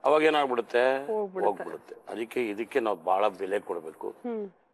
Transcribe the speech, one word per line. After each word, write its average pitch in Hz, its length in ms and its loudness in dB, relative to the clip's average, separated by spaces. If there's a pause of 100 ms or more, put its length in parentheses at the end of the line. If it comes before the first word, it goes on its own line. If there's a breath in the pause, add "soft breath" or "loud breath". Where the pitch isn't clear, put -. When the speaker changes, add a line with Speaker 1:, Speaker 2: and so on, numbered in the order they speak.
Speaker 1:
ಅವಾಗ 151 180 4
ಏನಾಗ್ಬಿಡುತ್ತೆ? 135 840 2
Speaker 2:
ಹೋಗ್ಬಿಡುತ್ತೆ. 185 580 -2
Speaker 1:
ಹೋಗ್ಬಿಡುತ್ತೆ. - 480 -14
ಅದಕ್ಕೆ 113 360 -4
ಇದಕ್ಕೆ 107 320 -2
ನಾವು 107 160 0
ಬಹಳ 92 320 2
ಬೆಲೆ 95 320 -2
ಕೊಡ್ಬೇಕು. 82 500 -8
Speaker 2:
ಹ್ಮ್. 220 400 -8 (240)